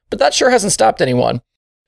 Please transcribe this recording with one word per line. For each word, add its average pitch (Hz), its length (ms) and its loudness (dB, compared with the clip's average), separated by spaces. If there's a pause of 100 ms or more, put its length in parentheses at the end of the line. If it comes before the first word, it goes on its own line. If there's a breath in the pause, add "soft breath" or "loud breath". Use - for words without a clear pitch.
but - 120 -8
that - 140 2
sure 262 160 2
hasn't 208 220 0
stopped - 300 0
anyone. 123 380 0 (480)